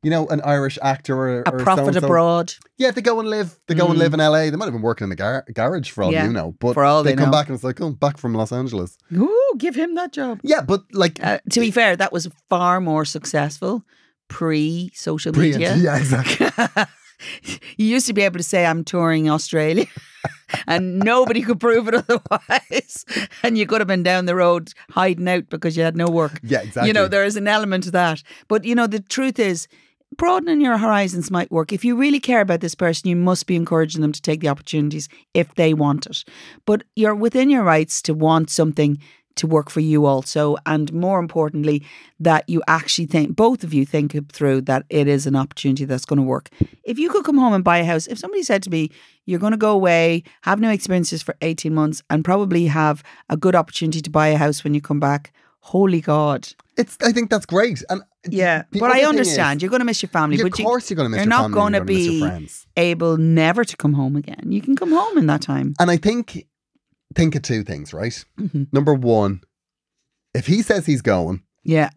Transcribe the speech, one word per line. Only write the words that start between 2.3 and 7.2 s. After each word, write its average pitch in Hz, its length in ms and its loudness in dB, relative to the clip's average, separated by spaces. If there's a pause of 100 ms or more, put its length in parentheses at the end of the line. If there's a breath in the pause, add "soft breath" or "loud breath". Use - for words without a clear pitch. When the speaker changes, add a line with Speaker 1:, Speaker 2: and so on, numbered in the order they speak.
Speaker 1:
Yeah, 254 140 0
they 247 100 -6
go 226 180 0
and 220 80 -4
live, 214 300 -6 (100)
they 175 60 0
go 175 140 2
and 160 80 2
Speaker 2:
Mm. - 20 2
Speaker 1:
live 165 160 2
in 151 60 0
L 151 140 4
A. 156 140 2
They 151 80 -4
might 202 80 -4
have 175 80 -6
been 117 80 -6
working 110 240 -2
in 98 60 -4
the 90 60 -6
gar-, 110 360 -4
garage 131 380 -2
for 101 120 -6
all 92 100 2
Speaker 2:
Yeah, 160 120 2
Speaker 1:
you 113 80 0
know, 82 280 -6
but 123 120 0
Speaker 2:
for 143 100 2
all 147 200 4
Speaker 1:
they 147 80 4
Speaker 2:
they 131 60 2
Speaker 1:
come 143 100 4